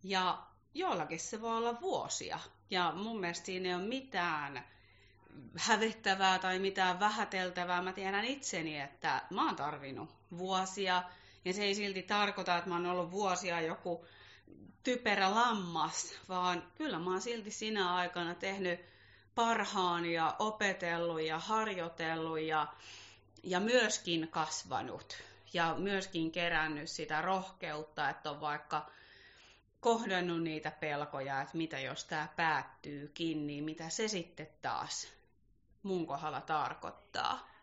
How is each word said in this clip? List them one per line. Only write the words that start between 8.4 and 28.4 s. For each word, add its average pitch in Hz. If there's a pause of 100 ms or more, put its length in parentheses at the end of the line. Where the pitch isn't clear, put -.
että 139
mä 240
oon 233
tarvinnut 139 (280)
vuosia. 185 (420)
Ja 185
se 208
ei 196
silti 202
tarkoita, 196
että 175
mä 175
oon 175
ollut 180
vuosia 180
joku 170 (760)
typerä 208
lammas, 180 (140)
vaan 180 (100)
kyllä 269
mä 180
oon 185
silti 226
sinä 208
aikana 175
tehnyt 190 (540)
parhaan 196
ja 165
opetellut 180
ja 160
harjoitellut 170
ja, 156 (760)
ja 180
myöskin 208
kasvanut - (360)
ja 165
myöskin 185
kerännyt 156
sitä 156
rohkeutta, 160
että 151
on 147